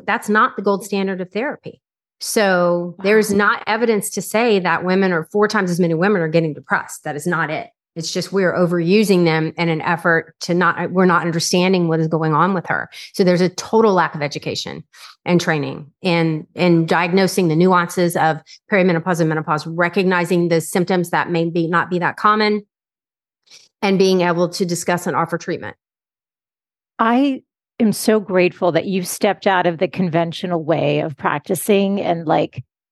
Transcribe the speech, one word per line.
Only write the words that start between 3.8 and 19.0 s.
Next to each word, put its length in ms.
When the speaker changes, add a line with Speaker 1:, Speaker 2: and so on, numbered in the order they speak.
Speaker 1:
to 100
say 380
that 260
women 260
are, 200
four 160
times 240
as 80
many 160
women 260
are 60
getting 260
depressed. 520
That 100
is 100
not 240
it. 220
It's 180
just 180
we're 220
overusing 720
them 320
in 100
an 140
effort 600
to 120
not, 380
we're 160
not 160
understanding 640
what 120
is 80
going 280
on 180
with 140
her. 240
So 100
there's 180
a 80
total 440
lack 200
of 80
education 640
and 160
training 500
and, 420
and 320
diagnosing 600
the 80
nuances 600
of 220
perimenopause 500